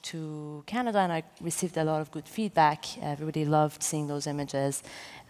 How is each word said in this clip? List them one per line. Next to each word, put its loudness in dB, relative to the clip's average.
to -8
Canada 0
and 2
I -2
received -2
a 2
lot 2
of -8
good -8
feedback. 4
Everybody -2
loved 4
seeing -2
those -4
images. -2